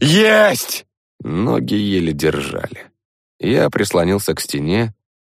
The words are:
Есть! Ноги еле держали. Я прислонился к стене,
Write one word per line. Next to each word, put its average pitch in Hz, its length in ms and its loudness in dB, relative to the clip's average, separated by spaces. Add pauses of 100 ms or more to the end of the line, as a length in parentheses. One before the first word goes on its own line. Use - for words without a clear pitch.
Есть! 214 840 2 (360)
Ноги 123 520 -2
еле 98 380 0
держали. 73 800 -4 (480)
Я 131 300 2
прислонился 95 680 0
к - 60 -8
стене, 92 540 -2 (360)